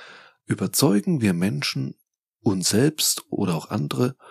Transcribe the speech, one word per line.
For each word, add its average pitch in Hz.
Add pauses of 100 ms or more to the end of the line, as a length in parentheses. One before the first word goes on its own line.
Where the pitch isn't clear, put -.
(460)
überzeugen 170
wir 101
Menschen, 131 (460)
uns 95
selbst 135
oder 87
auch -
andere, 131 (140)